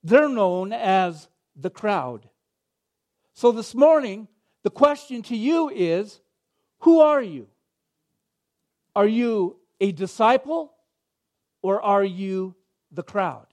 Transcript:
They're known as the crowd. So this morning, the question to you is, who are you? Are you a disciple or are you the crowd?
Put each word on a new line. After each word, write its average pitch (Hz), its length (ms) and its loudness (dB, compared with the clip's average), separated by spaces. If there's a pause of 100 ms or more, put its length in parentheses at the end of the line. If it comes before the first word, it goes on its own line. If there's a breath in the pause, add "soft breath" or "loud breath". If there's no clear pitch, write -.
They're 277 280 4
known 196 420 -2
as 190 560 -2 (260)
the 151 160 -10
crowd. 131 600 -6 (1040)
So 240 180 2
this 220 220 -10
morning, 254 540 2 (340)
the - 80 -2
question 285 540 -2
to 240 120 -8
you 302 320 -2
is, 190 520 -4 (600)
who 330 180 6
are 302 200 6
you? 147 280 -12 (1500)
Are 202 120 2
you 220 500 -2 (240)
a 196 100 -2
disciple 254 840 -2 (880)
or 196 220 -2
are 202 220 2
you 190 500 -6 (380)
the 170 100 -12
crowd? 160 500 -6